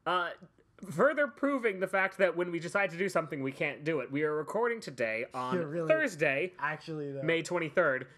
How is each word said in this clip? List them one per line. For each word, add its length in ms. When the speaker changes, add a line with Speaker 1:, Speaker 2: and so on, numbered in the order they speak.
Speaker 1:
Uh, 240
further 380
proving 540
the 60
fact 320
that 180
when 120
we 120
decide 300
to 60
do 120
something, 340
we 80
can't 320
do 160
it. 100
We 140
are 100
recording 460
today 540
on 220
Speaker 2:
You're 120
really 220
Speaker 1:
Thursday, 680
Speaker 2:
Actually, 520
though. 120
Speaker 1:
May 180
twenty-third. 680